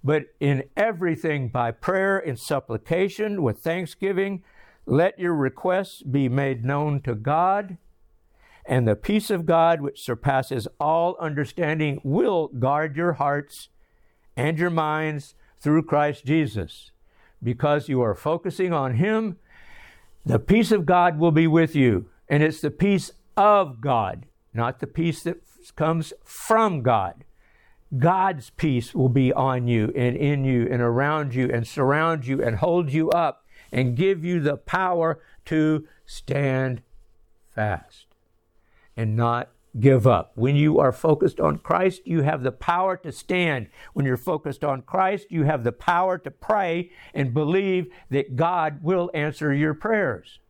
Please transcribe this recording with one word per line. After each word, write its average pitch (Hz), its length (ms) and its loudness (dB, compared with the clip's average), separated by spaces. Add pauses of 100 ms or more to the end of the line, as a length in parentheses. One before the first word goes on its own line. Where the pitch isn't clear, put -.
but 151 220 0 (140)
in 143 240 0 (120)
everything 165 720 -2
by 120 200 -2
prayer 190 480 0
and 135 200 -6
supplication 180 1040 -4
with 110 160 -2
thanksgiving, 190 840 -4 (440)
let 170 320 2
your 175 160 -2
requests 180 640 -2
be 135 260 0
made 131 380 -2
known 143 360 -2
to 123 120 -6
God, 175 640 -2 (880)
and 127 220 2
the 104 80 4
peace 208 340 -2
of 175 160 -2
God, 165 360 4
which 143 220 -8
surpasses 131 640 -2 (120)
all 170 400 0
understanding, 151 840 -4
will 175 440 2
guard 143 480 -2
your 170 180 0
hearts 143 560 -4 (680)
and 147 220 0
your 175 140 0
minds 156 640 -4 (240)
through 156 240 2
Christ 147 420 0
Jesus. 123 680 -2 (500)
Because 143 460 0
you 131 140 0
are 107 140 0
focusing 170 580 -2
on 131 220 -2
Him, 214 420 0 (880)
the 117 140 2
peace 214 320 4
of 185 160 2
God 175 320 4
will 165 120 4
be 160 140 4
with 160 300 4
you, 120 340 2 (180)
and 147 140 2
it's 156 200 0
the 147 100 -2
peace 196 400 0 (260)
of 196 420 4
God, 113 460 -2 (280)
not 117 260 -4
the - 80 -8
peace 165 340 -2
that 170 160 -6
f-, - 380 -20
comes 160 380 -2 (100)
from 220 580 0
God. 110 440 0 (720)
God's 180 520 0
peace 127 460 -2
will 131 140 2
be 127 240 2
on 127 340 0
you 110 280 2
and 123 200 0
in 143 300 0
you 123 260 2
and 123 100 0
around 135 540 0
you 127 160 0
and 117 160 -2
surround 147 580 0
you 135 160 -2
and 113 140 0
hold 170 360 0
you 160 200 0
up 165 340 -2 (260)
and 123 240 0
give 175 300 0
you 175 140 0
the 143 180 0
power 175 600 -2 (260)
to 156 420 0 (180)
stand 131 760 -4 (720)
fast 104 540 -4 (880)
and 110 180 -2
not 117 360 0 (280)
give 127 280 6
up. 95 260 2
When 131 220 0
you 151 240 4
are 135 120 4
focused - 480 0
on 156 180 2
Christ, 185 480 0
you 165 160 0
have 143 200 0
the 127 100 -2
power 180 460 -2
to 156 140 -12
stand. 160 560 -2 (260)
When 139 140 0
you're 127 100 0
focused 151 460 -6
on 135 200 -2
Christ, 190 460 -2
you 160 140 0
have 143 200 0
the 117 80 0
power 180 460 0
to 135 140 -12
pray 175 600 -4 (220)
and 135 200 -2
believe 180 540 0 (220)
that 139 260 -2
God 165 480 -2
will 175 300 0
answer 151 400 -2
your 151 220 0
prayers. 180 640 -4 (100)